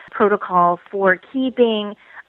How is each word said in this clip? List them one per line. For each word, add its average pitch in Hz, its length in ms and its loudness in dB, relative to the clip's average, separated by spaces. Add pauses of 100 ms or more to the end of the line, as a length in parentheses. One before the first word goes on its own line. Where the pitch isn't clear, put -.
(100)
protocol 180 680 0 (100)
for 190 260 0 (160)
keeping 226 640 -2 (340)